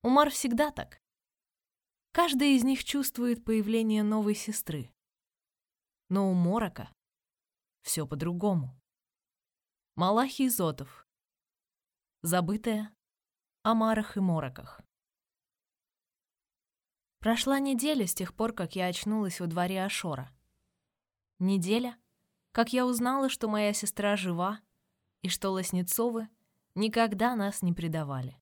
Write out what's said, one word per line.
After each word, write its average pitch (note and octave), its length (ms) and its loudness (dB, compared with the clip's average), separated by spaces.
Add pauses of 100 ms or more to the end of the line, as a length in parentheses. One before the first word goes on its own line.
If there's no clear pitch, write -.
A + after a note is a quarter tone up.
У A#3+ 60 2
Мар C#4+ 220 8
всегда C#4 400 0
так. - 300 -14 (1120)
Каждая C#4+ 360 4
из B3+ 160 6
них C4+ 180 0
чувствует A#3+ 640 -2
появление A3 580 2
новой G#3 320 2
сестры. D#3 580 -8 (1160)
Но F#3+ 200 2
у F#3 40 2
Морока F3+ 580 0 (920)
всё D#3 220 -4
по-другому. E3+ 720 -2 (1160)
Малахий B3 540 2
Зотов. D#3 580 -4 (1120)
Забытая G#3 720 -2 (680)
о A3+ 120 4
Марах A3 420 0
и - 20 -2
Мороках. D#3 600 -2 (2500)
Прошла B3 400 0
неделя C#4 460 0
с E3+ 80 -6
тех - 220 -8
пор, A3+ 160 -2
как F#3 240 -8
я F3+ 120 -2
очнулась G3+ 520 -4
во F3+ 80 -4
дворе F3+ 380 -2
Ашора. D3 500 -6 (1040)
Неделя, G3 580 0 (540)
как A#3 220 0
я B3+ 120 2
узнала, B3+ 440 0
что A#3 180 -4
моя G#3 240 2
сестра G3+ 460 0
жива F#3 420 -2 (640)
и F#3 80 -4
что G3 220 -2
Лоснецовы F#3+ 760 -2 (480)
никогда A3 640 2
нас G3+ 240 -2
не F3 100 2
предавали. D3+ 720 -4